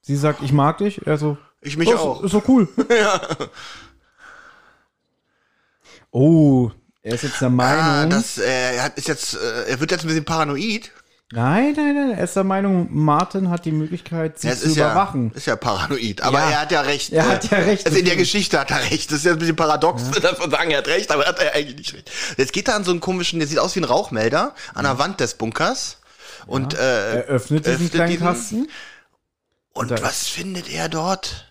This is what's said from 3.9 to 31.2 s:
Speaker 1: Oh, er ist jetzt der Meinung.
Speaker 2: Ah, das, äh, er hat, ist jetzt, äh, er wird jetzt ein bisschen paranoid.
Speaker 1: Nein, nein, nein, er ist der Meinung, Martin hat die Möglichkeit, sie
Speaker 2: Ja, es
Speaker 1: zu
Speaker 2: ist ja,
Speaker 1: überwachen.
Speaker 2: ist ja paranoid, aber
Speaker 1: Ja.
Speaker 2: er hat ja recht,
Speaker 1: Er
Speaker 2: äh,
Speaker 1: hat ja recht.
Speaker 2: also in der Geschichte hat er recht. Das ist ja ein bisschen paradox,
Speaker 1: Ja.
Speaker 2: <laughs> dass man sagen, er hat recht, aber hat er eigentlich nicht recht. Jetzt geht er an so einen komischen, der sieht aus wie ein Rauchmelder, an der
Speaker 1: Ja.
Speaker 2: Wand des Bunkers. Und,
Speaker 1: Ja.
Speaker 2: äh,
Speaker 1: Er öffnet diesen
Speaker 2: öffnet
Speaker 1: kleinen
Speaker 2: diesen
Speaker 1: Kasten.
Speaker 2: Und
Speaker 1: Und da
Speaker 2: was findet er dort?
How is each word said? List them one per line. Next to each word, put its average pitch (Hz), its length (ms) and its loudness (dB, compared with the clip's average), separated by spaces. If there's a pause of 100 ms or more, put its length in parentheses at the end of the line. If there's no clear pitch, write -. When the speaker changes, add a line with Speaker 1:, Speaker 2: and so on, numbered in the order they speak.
Speaker 1:
Oh, 135 600 6 (320)
er 113 120 -4
ist - 80 -6
jetzt 143 180 -6
der 127 100 2
Meinung. 135 340 4
Speaker 2:
Ah, 156 220 2
das, 196 320 0
äh, 127 380 0
er 123 80 -2
hat, 151 140 -6
ist 139 100 -6
jetzt, - 260 -4
äh, 113 360 -4
er 131 100 -2
wird 156 100 -2
jetzt 165 140 -2
ein 160 40 -2
bisschen 160 160 -2
paranoid. 160 680 -2 (420)
Speaker 1:
Nein, 175 440 2
nein, 285 180 0
nein, 277 240 0
er 180 60 0
ist - 100 -6
der 196 80 0
Meinung, 190 480 0
Martin 170 600 0
hat 170 140 -4
die 165 60 -2
Möglichkeit, 160 680 -4
sie - 80 -2
Speaker 2:
Ja, 123 60 0
es - 80 -6
Speaker 1:
zu 151 40 0
Speaker 2:
ist 156 100 2
ja, 147 140 2
Speaker 1:
überwachen. 127 420 0
Speaker 2:
ist - 140 -10
ja 127 80 2
paranoid, 110 680 -2
aber 139 180 0
Speaker 1:
Ja. 156 100 2
Speaker 2:
er 147 120 2
hat 156 100 -2
ja 151 80 2
recht, 143 320 -2
Speaker 1:
Er 160 120 4
Speaker 2:
äh, - 40 2
Speaker 1:
hat 190 240 0
ja 202 60 4
recht. 190 280 2
Speaker 2:
also 156 140 2
in 180 40 0
der 175 120 4
Geschichte 180 420 2
hat 139 140 -2
er 143 80 0 (100)
recht. 151 220 -2
Das 147 60 0
ist 143 80 -4
ja 175 80 6
ein 160 40 0
bisschen 165 160 0
paradox, 151 480 2 (100)
Speaker 1:
Ja. 202 80 2
Speaker 2:
<laughs> 175 100 4
dass 170 100 -6
man 165 100 -4
sagen, 160 220 2
er 143 60 2
hat 131 100 -2
recht, 185 240 0
aber 143 140 2
hat 175 120 0
er 156 160 0
eigentlich 143 220 -2
nicht - 180 -12
recht. - 160 -20 (260)
Jetzt 135 160 0
geht 196 140 -2
er 233 80 2
an 208 80 0
so 180 80 -2
einen 175 80 2
komischen, 175 400 -2
der 151 80 0
sieht 151 140 0
aus 180 160 -2
wie 185 40 0
ein 156 40 0
Rauchmelder, 135 720 0 (180)
an 113 80 -6
der 139 120 0
Speaker 1:
Ja. 120 40 -4
Speaker 2:
Wand 175 220 -2
des 123 140 -2
Bunkers. 160 640 -4 (500)
Und, 131 240 -2
Speaker 1:
Ja. - 80 -4
Speaker 2:
äh, 113 380 2
Speaker 1:
Er 123 80 -4
öffnet 143 380 0
diesen 123 120 2
Speaker 2:
öffnet 170 160 -2
Speaker 1:
kleinen 170 180 2
Speaker 2:
diesen 170 160 0
Speaker 1:
Kasten. 208 360 -2
Speaker 2:
Und 311 80 -6 (1000)
Speaker 1:
Und 117 200 -6
da 110 100 -2
Speaker 2:
was - 240 -4
findet 180 420 -8
er 165 200 -6
dort? 165 640 -4